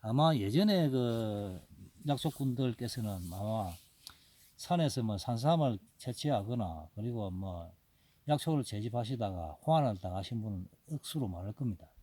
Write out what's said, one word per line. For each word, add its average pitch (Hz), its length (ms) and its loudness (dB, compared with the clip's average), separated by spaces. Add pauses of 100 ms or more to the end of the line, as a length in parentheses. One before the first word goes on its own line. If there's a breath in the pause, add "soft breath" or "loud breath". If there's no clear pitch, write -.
아마 147 340 4
예전에 156 540 4
그 110 720 0 (460)
약속군들께서는 120 1200 -2
아마 101 400 -2 (880 loud breath)
산에서 160 460 2
뭐 110 140 0
산삼을 123 640 2 (180)
채취하거나, 107 1000 -2
그리고 110 360 -4
뭐 90 400 -6 (560 soft breath)
약초를 147 360 2
채집하시다가 107 1000 -4
호환을 147 340 4
당하신 95 420 -4
분은 101 260 -4 (240)
억수로 147 360 -4
많을 92 260 -4
겁니다. 113 400 -4 (100)